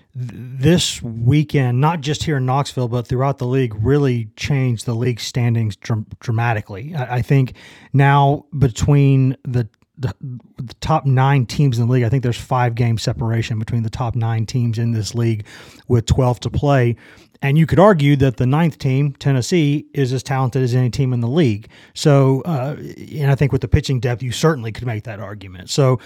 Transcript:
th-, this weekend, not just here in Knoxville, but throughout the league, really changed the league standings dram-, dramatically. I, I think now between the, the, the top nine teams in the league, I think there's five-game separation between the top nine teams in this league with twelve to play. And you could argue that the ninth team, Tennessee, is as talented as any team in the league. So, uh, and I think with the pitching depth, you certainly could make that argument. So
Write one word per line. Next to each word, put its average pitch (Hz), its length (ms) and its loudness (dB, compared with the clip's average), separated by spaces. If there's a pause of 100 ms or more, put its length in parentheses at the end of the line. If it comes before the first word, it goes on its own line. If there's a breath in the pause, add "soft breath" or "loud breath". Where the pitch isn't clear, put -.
(140 soft breath)
th-, 123 200 -10
this 131 680 0
weekend, 123 800 2
not 156 200 2
just 139 240 -4
here 156 120 0
in 127 100 0
Knoxville, 131 420 -2
but 120 200 -4
throughout 135 300 0
the 127 80 -4
league, 127 280 0
really 120 600 0
changed 131 500 -2
the 120 80 -4
league 113 260 -2
standings 117 560 -2
dram-, 110 300 -6 (140)
dramatically. 117 760 -4
I, 127 220 -6
I 123 60 -2
think 135 320 2 (380 loud breath)
now 139 540 4 (100)
between 135 840 2
the, 123 260 -4 (280)
the, 127 180 -6 (420)
the 123 180 -14
top 151 320 -2
nine 131 380 2
teams 131 340 0
in 120 100 2
the 127 40 2
league, 127 120 2
I 110 40 0
think 123 140 0
there's 120 160 -2
five-game 120 600 0
separation 113 600 -4
between 113 240 -4
the - 80 -4
top 117 240 -6
nine 113 320 -2
teams 117 320 -2
in 117 140 -2
this 107 220 -4
league 117 300 -2 (440 loud breath)
with 120 180 2
twelve 123 340 2
to - 100 -6
play. 127 460 2 (440 loud breath)
And 139 160 0
you 160 100 6
could 135 120 2
argue 151 380 6
that 131 200 2
the 123 100 0
ninth 151 320 2
team, 139 340 0
Tennessee, 143 840 0
is 131 180 0
as 127 120 -4
talented 131 360 -2
as 123 140 0
any 127 160 2
team 127 220 0
in 120 80 -2
the 117 80 -2
league. 120 400 0 (260 loud breath)
So, 135 500 4
uh, 147 300 -4 (400)
and 143 160 0
I 139 60 4
think 139 160 0
with 131 80 -2
the 110 80 -6
pitching 135 320 0
depth, 120 240 -4
you 120 80 -6
certainly 123 400 0
could 120 140 -10
make 107 180 -6
that 107 160 -14
argument. 98 500 -16
So 131 360 2